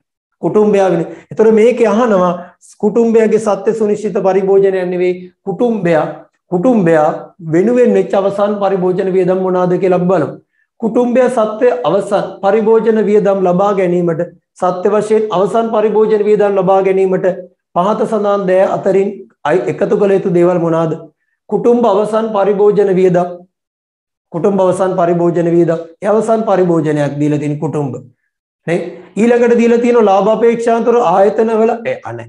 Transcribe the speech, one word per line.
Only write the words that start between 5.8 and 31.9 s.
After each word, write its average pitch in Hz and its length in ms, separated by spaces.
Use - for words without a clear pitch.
කුටුම්බයා 175 580
වෙනුවෙන් 220 420
වෙච්ච 190 200
අවසන් 202 460
පරිභෝජන 190 520
වියදම් 185 340
මොනවාද 180 320
කියලා 180 220
අපි 180 120
බලමු. 151 240
කුටුම්බය 240 420
සත්වය 220 320
අවසන් 190 380
පරිභෝජන 220 560
වියදම් 196 380
ලබා 190 320
ගැනීමට, 175 420
සත්‍ය 180 340
වශයෙන් 214 360
අවසන් 202 420
පරිභෝජන 214 560
වියදම් 208 300
ලබා 190 240
ගැනීමට 190 440
පහත 208 260
සඳහන් 202 380
දෑ 185 280
අතරින් 196 320
අයි-, 165 280
එකතු 180 260
කළ 196 180
යුතු 185 200
දේවල් 175 300
මොනවාද? 160 260
කුටුම්බ 233 420
අවසන් 214 440
පරිභෝජන 202 640
වියදම්. 180 280
කුටුම්බ 196 280
අවසන් 185 400
පරිභෝජන 170 560
වියදම්. 165 240
ඒ - 100
අවසන් 220 360
පරිභෝජනයක් 156 720
දීලා 147 220
තියෙන 147 180
කුටුම්බ. 147 340
නේ? 170 120
ඊළඟට 240 440
දීලා 233 240
තියෙන 240 200
ලාභ 196 320
අපේක්ෂාන්තර 233 680
ආයතන 208 480
වල, 220 100
ඒ, 131 180